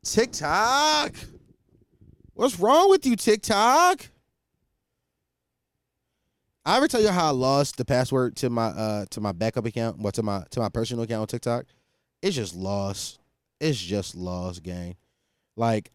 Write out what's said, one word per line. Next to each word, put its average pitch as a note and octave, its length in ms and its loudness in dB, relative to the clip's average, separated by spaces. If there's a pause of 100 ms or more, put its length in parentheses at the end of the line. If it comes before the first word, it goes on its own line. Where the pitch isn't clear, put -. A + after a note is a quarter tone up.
TikTok. B3+ 1120 0 (1160)
What's A3 260 0
wrong D4 300 6
with F#4+ 160 4
you, B3 100 2
TikTok? A#3 920 2 (2500)
I F3+ 120 4
ever C#4+ 100 4
tell A#3 140 2
you G#3+ 80 4
how F3+ 180 2
I D3+ 40 4
lost C3+ 440 2
the A#2+ 100 -4
password B2+ 520 0
to B2+ 120 0
my, A#2 180 0
uh, G#2 440 -4
to - 80 -10
my G#2 140 -2
backup A2+ 320 -2
account, A2+ 340 -4
well, G2+ 140 -2
to A2+ 100 -2
my, G2+ 280 -4
to B2 100 -4
my G#2 80 -2
personal A#2 340 -4
account A2 180 -4
on G#2+ 60 -4
TikTok? A#2+ 380 -4 (560)
It's F3+ 160 -2
just F2 180 -6
lost. G2 640 -6 (400)
It's C#3+ 200 -2
just F#2+ 360 -6
lost, F2+ 480 -8
gang. F2 320 -10 (600)
Like, A2+ 380 -2